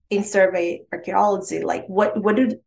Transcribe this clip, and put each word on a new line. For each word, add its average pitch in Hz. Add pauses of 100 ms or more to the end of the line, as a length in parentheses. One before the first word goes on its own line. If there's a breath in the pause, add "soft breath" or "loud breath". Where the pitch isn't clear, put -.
in 202
survey 185
archaeology. 190
Like, 160
what, 208
what 208
do, 262